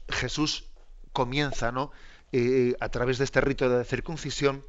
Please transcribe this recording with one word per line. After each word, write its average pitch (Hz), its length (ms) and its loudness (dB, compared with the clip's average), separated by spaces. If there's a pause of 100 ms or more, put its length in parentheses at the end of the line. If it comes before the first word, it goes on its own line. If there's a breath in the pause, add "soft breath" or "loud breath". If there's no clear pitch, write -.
Jesús - 560 -2 (460)
comienza, 131 600 0
¿no? 131 200 -2 (400 soft breath)
Eh, 123 480 4
a 113 100 -2
través 123 300 0
de 139 60 2
este 135 140 0
rito 135 300 4
de 123 160 2
circuncisión, 139 840 -2